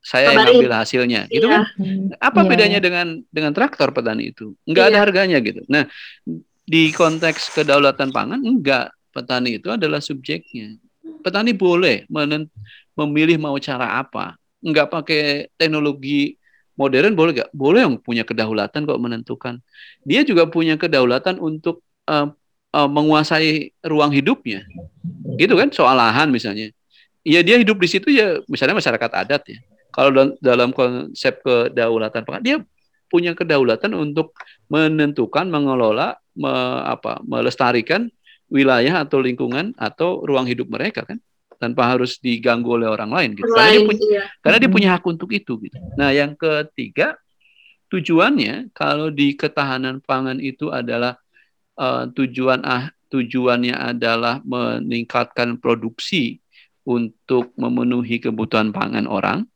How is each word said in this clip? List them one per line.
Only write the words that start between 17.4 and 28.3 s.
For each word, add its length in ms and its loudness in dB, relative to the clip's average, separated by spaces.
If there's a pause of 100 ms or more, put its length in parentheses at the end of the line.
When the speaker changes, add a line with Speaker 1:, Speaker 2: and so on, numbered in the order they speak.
Speaker 1:
Boleh 320 4
yang 120 2
punya 280 -4
kedaulatan 600 -4
kok 160 -2
menentukan. 600 -8 (440)
Dia 200 2
juga 200 4
punya 320 0
kedaulatan 640 0
untuk, 400 -4 (240)
eh, 240 0 (480)
eh, 160 4
menguasai 880 2
ruang 320 0
hidupnya. 560 -2 (720)
Gitu 160 4
kan? 160 2
Soal 240 4
lahan 320 2
misalnya. 400 -4 (560)
Ya 160 6
dia 160 6
hidup 240 4
di 80 2
situ 240 0
ya, 340 2